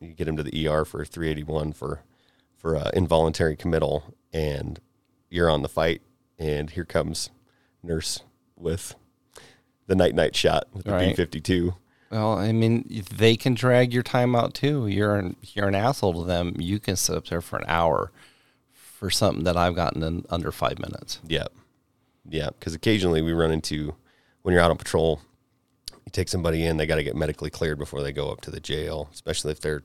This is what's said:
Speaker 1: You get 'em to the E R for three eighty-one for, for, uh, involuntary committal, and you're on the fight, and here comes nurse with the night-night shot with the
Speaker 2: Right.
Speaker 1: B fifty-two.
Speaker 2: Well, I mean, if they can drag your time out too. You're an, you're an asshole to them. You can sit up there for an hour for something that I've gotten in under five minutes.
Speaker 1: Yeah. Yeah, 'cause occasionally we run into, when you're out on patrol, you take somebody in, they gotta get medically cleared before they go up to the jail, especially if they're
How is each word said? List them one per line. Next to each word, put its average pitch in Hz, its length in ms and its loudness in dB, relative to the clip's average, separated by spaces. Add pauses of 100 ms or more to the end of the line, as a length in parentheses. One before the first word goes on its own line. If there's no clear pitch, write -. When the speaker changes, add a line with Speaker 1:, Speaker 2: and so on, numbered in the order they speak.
Speaker 1:
You 85 120 -18
get 80 160 -4
'em 78 80 -2
to 76 60 -4
the 73 160 -6
E 78 80 -2
R 78 180 2
for 76 200 -8
three 80 260 -6
eighty-one 76 420 -4
for, 73 300 -10 (540)
for, 80 200 -2
uh, 71 160 -2
involuntary 80 640 2
committal, 76 580 -2 (180)
and 76 460 -4 (520)
you're 87 200 4
on 76 120 2
the 69 60 -2
fight, 82 340 0 (360)
and 76 320 -2
here 87 140 -8
comes 80 460 -4 (520)
nurse 80 380 -4 (360)
with 85 380 -6 (920)
the 98 80 4
night-night 85 420 4
shot 78 380 2
with 92 100 -12
the 101 80 -2
Speaker 2:
Right. 92 180 4
Speaker 1:
B 87 40 0
fifty-two. 87 600 0 (360)
Speaker 2:
Well, 110 280 0
I 104 140 0
mean, 113 380 2
if 107 180 -8
they 110 280 4
can 127 180 0
drag 123 380 4
your 120 100 0
time 123 320 2
out 117 200 0
too. 139 320 0
You're 104 300 2
an, 92 260 -2
you're 101 260 -2
an 98 60 2
asshole 101 400 2
to 85 120 -4
them. 87 320 -2
You 92 200 -2
can 98 180 -2
sit 85 200 0
up 82 120 -6
there 85 140 -2
for - 160 -8
an - 100 -6
hour 78 420 2 (640)
for - 380 -8
something 87 340 2
that 87 140 2
I've 87 180 4
gotten 85 260 0
in 82 280 -2
under 87 200 -2
five - 280 -4
minutes. - 480 -10
Speaker 1:
Yeah. 80 200 -2 (840)
Yeah, 78 200 -4 (120)
'cause 82 140 -6
occasionally 90 480 2
we 82 100 0
run 82 200 4
into, 76 420 -4 (480)
when 92 120 2
you're 87 80 8
out 85 80 6
on 78 80 2
patrol, 80 420 2 (840)
you - 60 -16
take 95 200 -2
somebody 82 340 0
in, 82 140 2
they 78 80 2
gotta 78 180 0
get 71 100 -4
medically 76 360 -4
cleared 76 280 -4
before 71 240 -8
they 71 100 -4
go 71 180 -4
up - 120 -10
to - 80 -14
the 95 100 -12
jail, 78 520 -6
especially 80 400 -6
if 76 80 -8
they're 76 240 -4